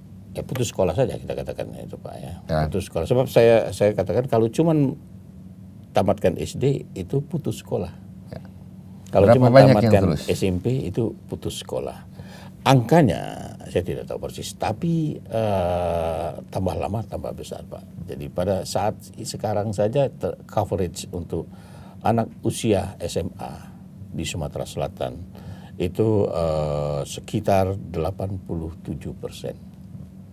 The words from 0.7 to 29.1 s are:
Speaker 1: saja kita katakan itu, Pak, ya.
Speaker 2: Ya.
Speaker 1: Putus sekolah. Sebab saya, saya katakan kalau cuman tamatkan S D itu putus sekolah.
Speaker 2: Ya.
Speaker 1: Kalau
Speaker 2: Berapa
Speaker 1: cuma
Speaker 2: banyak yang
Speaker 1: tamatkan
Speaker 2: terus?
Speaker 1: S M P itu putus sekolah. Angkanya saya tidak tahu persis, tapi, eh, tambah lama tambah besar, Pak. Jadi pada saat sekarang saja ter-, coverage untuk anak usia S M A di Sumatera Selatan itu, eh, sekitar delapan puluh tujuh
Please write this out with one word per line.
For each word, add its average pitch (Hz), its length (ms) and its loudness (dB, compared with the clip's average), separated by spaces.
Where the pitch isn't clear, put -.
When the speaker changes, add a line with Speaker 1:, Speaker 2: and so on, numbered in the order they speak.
Speaker 1:
saja 113 240 0
kita 69 160 -8
katakan 62 400 -6
itu, 58 240 -12
Pak, - 240 -12
ya. 82 120 -12
Speaker 2:
Ya. 78 140 0
Speaker 1:
Putus 90 160 -2
sekolah. - 240 -2
Sebab 127 160 4
saya, 117 480 6
saya 104 240 4
katakan 107 320 0
kalau 113 160 4
cuman 151 480 2
tamatkan 98 480 2
S - 160 -4
D 143 400 0
itu 95 320 -4
putus - 400 -6
sekolah. 101 240 -4
Speaker 2:
Ya. - 160 -12
Speaker 1:
Kalau 101 160 8
Speaker 2:
Berapa 120 160 10
Speaker 1:
cuma 127 80 10
Speaker 2:
banyak 131 240 12
yang 107 160 6
Speaker 1:
tamatkan 98 140 8
Speaker 2:
terus? 73 160 -2
Speaker 1:
S - 160 0
M 90 160 0
P 127 240 0
itu 104 400 -2
putus - 400 -8
sekolah. - 400 -8
Angkanya 110 960 4
saya 90 160 2
tidak 64 240 -4
tahu 58 160 -6
persis, 65 320 -10
tapi, 165 560 -2
eh, 87 1120 0
tambah 92 240 -2
lama 95 320 -4
tambah 80 240 -8
besar, - 320 -12
Pak. - 480 -14
Jadi 69 160 -10
pada 92 400 0
saat 101 320 -2
sekarang 104 560 -2
saja 113 400 2
ter-, - 320 -4
coverage 92 720 -2
untuk 85 320 -6
anak 113 240 2
usia 95 560 0
S 87 160 -4
M 92 240 -4
A 67 320 -12
di 76 160 -6
Sumatera 73 400 -6
Selatan 69 480 -6
itu, 101 480 2
eh, 76 800 0
sekitar 98 720 0
delapan 95 580 -4
puluh 85 460 -6
tujuh 78 320 -8